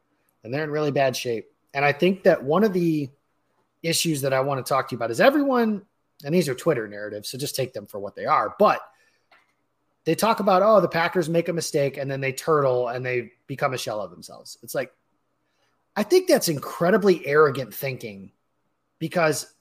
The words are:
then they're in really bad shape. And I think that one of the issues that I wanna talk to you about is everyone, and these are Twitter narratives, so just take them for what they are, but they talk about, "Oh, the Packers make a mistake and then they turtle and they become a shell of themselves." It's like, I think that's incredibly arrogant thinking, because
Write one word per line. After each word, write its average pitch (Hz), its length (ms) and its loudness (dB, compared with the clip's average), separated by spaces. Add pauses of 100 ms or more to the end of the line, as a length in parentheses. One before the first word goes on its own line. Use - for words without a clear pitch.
(420)
then 117 120 -12
they're 151 100 -2
in 151 80 -6
really 151 200 0
bad 135 260 2
shape. 117 340 -6 (220)
And 139 100 -2
I 143 80 4
think 185 320 0
that 170 180 6
one 156 220 2
of 214 80 2
the 160 380 0 (720)
issues 160 380 -2
that 135 100 -2
I 131 80 2
wanna 135 240 -2
talk 131 240 -2
to - 60 -10
you 117 40 -4
about 113 140 -2
is 117 80 -2
everyone, 247 640 2 (380)
and 143 100 -4
these 175 140 2
are 127 80 -2
Twitter 120 320 0
narratives, 104 400 -12
so 131 100 -10
just 135 180 -8
take 127 180 -4
them 101 120 -12
for 101 140 -14
what 98 160 -12
they 95 100 -8
are, 123 340 0
but 175 220 4 (1200)
they 160 100 0
talk 214 240 2
about, 196 220 4
"Oh, 214 180 6
the 170 80 4
Packers 165 400 -2
make 170 220 0
a 175 40 -2
mistake 147 440 -2
and 139 120 -6
then 139 120 -4
they 135 100 -2
turtle 131 560 2
and 127 180 -6
they 123 280 -4 (140)
become 139 260 -4
a 123 40 -4
shell 110 240 -6
of 92 80 -10
themselves." - 540 -20
It's 117 100 -14
like, 135 200 -6 (1000)
I 208 80 0
think 370 240 2
that's 285 200 4
incredibly 175 800 0
arrogant 139 460 4
thinking, 110 580 -10 (680)
because 160 600 -2